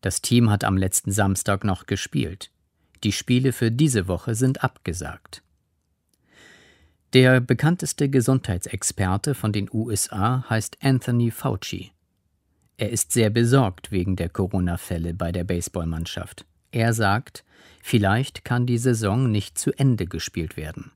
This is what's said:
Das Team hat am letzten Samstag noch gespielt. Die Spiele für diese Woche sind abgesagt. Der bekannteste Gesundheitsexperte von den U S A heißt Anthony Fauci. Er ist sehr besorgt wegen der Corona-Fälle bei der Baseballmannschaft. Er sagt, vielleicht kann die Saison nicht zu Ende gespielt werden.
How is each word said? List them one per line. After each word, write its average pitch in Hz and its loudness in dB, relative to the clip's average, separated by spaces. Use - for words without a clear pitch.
Das - -4
Team 120 4
hat 104 2
am 98 2
letzten 95 -2
Samstag 98 0
noch 98 -4
gespielt. 98 -6
Die 101 0
Spiele 127 0
für 117 0
diese 120 2
Woche 95 -2
sind 131 0
abgesagt. - -8
Der 127 8
bekannteste 147 0
Gesundheitsexperte 113 0
von 110 -2
den 98 -2
U 113 -4
S 104 -4
A 117 0
heißt 110 -2
Anthony 120 2
Fauci. 101 -8
Er 104 -2
ist - -4
sehr 110 4
besorgt 117 2
wegen 92 0
der 87 -4
Corona-Fälle 87 -2
bei 87 -4
der 87 -2
Baseballmannschaft. 85 -6
Er 117 2
sagt, 110 -2
vielleicht 110 2
kann 123 0
die 120 0
Saison 117 2
nicht 107 -2
zu - -2
Ende 120 2
gespielt 82 -8
werden. 76 -12